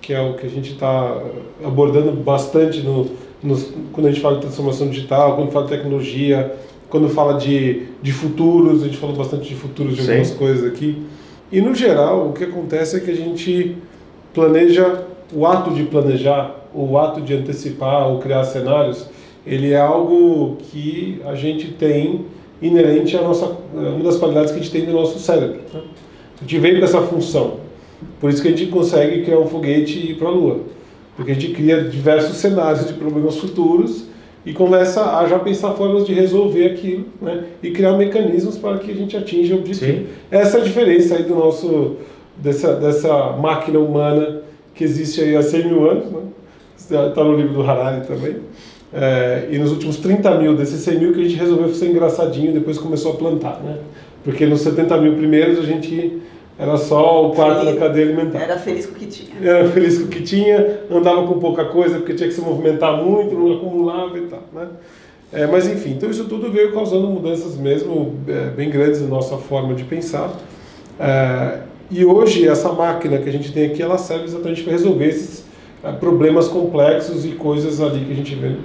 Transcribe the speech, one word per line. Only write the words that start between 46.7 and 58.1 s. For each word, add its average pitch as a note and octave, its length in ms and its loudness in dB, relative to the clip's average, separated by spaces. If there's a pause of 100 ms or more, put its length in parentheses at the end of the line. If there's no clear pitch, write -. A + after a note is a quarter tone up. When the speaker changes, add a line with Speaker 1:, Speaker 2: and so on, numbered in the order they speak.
Speaker 1:
Tá D3+ 100 2
no D3+ 120 4
livro C#3 160 0
do C3+ 100 0
Harari C3 440 -2
também. C#3 300 -6 (560)
É, B2+ 580 0
e C#3+ 80 -2
nos D3 140 2
últimos D#3 240 -4
trinta G3+ 420 2
mil D#3 160 4
desses C#3 260 -2
cem E3+ 200 0
mil E3 120 4
que F3+ 80 2
a F3 40 2
gente F3 100 0
resolveu E3+ 400 2
ser F3 160 0
engraçadinho D#3+ 600 2
e - 40 0
depois D3+ 240 -2
começou D#3 340 -4
a - 40 -6
plantar, D#3 460 -4
né? D3 140 -8 (460)
Porque D3 240 0
nos D3 140 4
setenta D#3+ 360 2
mil D3+ 180 4
primeiros D#3 440 4
a D#3+ 40 -2
gente D#3+ 600 -4 (360)
era D3 180 0
só D3+ 520 4
o - 60 -2
quarto D#3 260 4
Speaker 3:
Feliz. D3+ 140 2
Speaker 1:
da - 60 -2
cadeia D#3 260 2
alimentar. D#3 340 -2